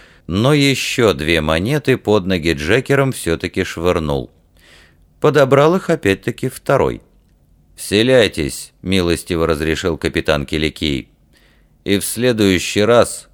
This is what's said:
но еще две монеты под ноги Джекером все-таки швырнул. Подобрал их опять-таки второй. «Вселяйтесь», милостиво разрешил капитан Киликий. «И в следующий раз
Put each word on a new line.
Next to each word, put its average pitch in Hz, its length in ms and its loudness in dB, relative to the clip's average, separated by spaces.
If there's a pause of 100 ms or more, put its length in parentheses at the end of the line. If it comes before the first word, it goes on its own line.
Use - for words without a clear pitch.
(260)
но 107 260 0
еще 135 640 0
две 76 260 0
монеты 101 560 0
под 104 300 0
ноги 85 260 0
Джекером 127 600 0
все-таки 90 520 -4
швырнул. 82 640 -2 (920)
Подобрал 143 560 4
их 185 120 -4
опять-таки 120 600 -2
второй. 80 520 -2 (760)
«Вселяйтесь», 104 960 0 (100)
милостиво 85 640 0
разрешил 78 500 -2
капитан 76 480 -2
Киликий. 76 640 -4 (760)
«И 101 140 0
в 92 60 -4
следующий 107 800 0
раз 113 520 2